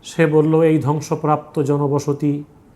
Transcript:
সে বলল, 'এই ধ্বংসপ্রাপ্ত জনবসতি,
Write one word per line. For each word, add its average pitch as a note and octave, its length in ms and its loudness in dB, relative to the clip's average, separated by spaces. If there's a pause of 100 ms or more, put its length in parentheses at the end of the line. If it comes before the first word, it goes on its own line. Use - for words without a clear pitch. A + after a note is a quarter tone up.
সে - 240 0
বলল, D#3 360 2
'এই D#3 200 4
ধ্বংসপ্রাপ্ত D3+ 760 -2
জনবসতি, C#3+ 840 -2 (320)